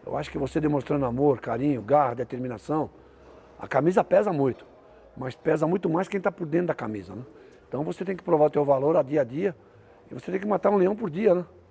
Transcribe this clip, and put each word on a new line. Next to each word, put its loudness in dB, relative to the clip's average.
Eu -6
acho -6
que -8
você -2
demonstrando 0
amor, 2
carinho, -2
garra, 2
determinação, -6
a -14
camisa 2
pesa 2
muito, -2
mas -10
pesa 0
muito 0
mais 0
quem -4
tá 0
por -8
dentro 0
da -2
camisa, -8
né? -12
Então -6
você -6
tem -6
que -16
provar 4
o 4
teu 2
valor 2
a 4
dia 0
a 2
dia -4
e -16
você -12
tem -2
que -8
matar 2
um 2
leão 4
por -6
dia, 2
né? 0